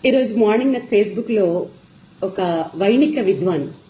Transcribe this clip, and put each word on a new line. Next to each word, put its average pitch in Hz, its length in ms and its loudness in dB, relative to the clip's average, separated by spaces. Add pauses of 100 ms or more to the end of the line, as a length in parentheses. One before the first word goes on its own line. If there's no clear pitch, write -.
ఈరోజు 254 280 2
మార్నింగ్ 233 400 2
నాకు 240 220 -4
Facebook-లో 202 720 0 (540)
ఒక 190 180 -6 (340)
వైణిక 254 440 2
విద్వాన్ 170 480 0 (220)